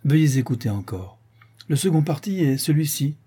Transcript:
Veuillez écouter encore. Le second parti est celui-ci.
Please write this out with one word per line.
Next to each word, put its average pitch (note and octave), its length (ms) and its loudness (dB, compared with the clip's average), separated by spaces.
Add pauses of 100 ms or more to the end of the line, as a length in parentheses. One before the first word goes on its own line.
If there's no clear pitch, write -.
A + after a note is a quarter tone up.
Veuillez C#3+ 320 4
écouter A#2 320 -2
encore. F#2+ 480 -8 (500)
Le D3 80 0
second D#3+ 260 2
parti F3+ 380 -4
est C3+ 160 2
celui-ci. D3 580 -2 (120)